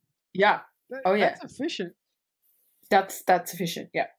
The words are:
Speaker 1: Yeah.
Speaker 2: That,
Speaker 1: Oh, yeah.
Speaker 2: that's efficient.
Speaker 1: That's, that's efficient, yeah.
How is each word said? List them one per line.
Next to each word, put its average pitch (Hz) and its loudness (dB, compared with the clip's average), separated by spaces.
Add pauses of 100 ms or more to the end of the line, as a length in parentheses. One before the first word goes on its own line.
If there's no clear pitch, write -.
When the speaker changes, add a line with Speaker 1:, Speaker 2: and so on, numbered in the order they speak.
(340)
Speaker 1:
Yeah. 190 4 (300)
Speaker 2:
That, 262 -12
Speaker 1:
Oh, 190 4
yeah. 202 2 (100)
Speaker 2:
that's - -16
efficient. 226 -8 (960)
Speaker 1:
That's, 190 2
that's 175 2
efficient, - -6
yeah. 170 -2 (120)